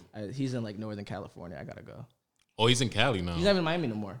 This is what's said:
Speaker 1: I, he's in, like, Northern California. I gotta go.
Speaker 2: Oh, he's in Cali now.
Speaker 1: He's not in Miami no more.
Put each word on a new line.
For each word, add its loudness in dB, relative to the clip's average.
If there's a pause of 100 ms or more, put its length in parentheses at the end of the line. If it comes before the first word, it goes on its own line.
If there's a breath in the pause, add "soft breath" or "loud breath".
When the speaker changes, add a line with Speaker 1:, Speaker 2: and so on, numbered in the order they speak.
(140)
Speaker 1:
I, -8
he's -4
in, -4
like, -8
Northern -8
California. -10
I -12
gotta -12
go. -16 (540)
Speaker 2:
Oh, 6
he's 6
in 2
Cali 4
now. -2
Speaker 1:
He's 2
not 6
in 2
Miami 0
no -2
more. -8